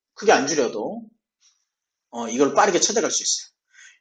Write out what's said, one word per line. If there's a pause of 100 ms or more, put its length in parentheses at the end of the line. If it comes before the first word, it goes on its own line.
(140)
크게
안
줄여도, (1080)
어,
이걸
빠르게
찾아갈
수
있어요. (500)